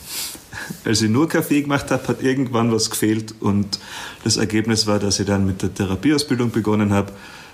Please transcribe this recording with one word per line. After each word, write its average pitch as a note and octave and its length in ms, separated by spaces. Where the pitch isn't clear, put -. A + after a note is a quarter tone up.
Als G#2+ 180
ich A2 80
nur C#3 180
Kaffee D#3+ 340
gemacht C#3 280
hab, B2+ 180
hat - 140
irgendwann A#2+ 500
was G#2+ 180
gefehlt A2 500
und G2+ 380
das A2 120
Ergebnis G#2+ 500
war, G#2 120
dass G2 220
ich F#2+ 60
dann G2 200
mit F#2+ 160
der F#2+ 120
Therapieausbildung A#2+ 760
begonnen G#2+ 420
hab G2+ 200